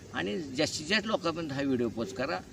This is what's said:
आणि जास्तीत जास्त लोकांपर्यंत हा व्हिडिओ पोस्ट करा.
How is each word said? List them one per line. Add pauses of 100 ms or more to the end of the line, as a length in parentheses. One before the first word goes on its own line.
(140)
आणि
जास्तीत
जास्त
लोकांपर्यंत
हा
व्हिडिओ
पोस्ट
करा. (140)